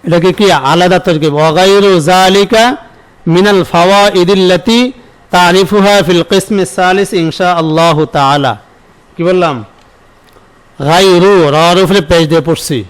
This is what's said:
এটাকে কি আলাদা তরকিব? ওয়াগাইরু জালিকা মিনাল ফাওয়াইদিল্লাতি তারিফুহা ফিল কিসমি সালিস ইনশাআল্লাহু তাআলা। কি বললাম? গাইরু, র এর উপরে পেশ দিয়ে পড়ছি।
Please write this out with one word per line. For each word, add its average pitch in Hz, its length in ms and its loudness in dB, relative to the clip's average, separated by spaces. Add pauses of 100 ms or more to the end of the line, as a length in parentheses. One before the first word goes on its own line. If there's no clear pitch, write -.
এটাকে 170 260 0
কি 202 180 0
আলাদা 170 480 0
তরকিব? 156 360 -2
ওয়াগাইরু 185 640 2
জালিকা 196 760 2 (520)
মিনাল 185 360 0
ফাওয়াইদিল্লাতি 190 1300 0 (400)
তারিফুহা 190 720 2
ফিল 170 200 0
কিসমি 196 420 -2
সালিস 185 480 -2
ইনশাআল্লাহু 165 920 -2
তাআলা। 139 520 -2 (600)
কি 170 60 -6
বললাম? 165 420 -2 (1200)
গাইরু, 180 640 2
র 143 60 -2
এর 175 280 2
উপরে 190 180 0
পেশ 165 260 0
দিয়ে 160 140 0
পড়ছি। 147 480 -4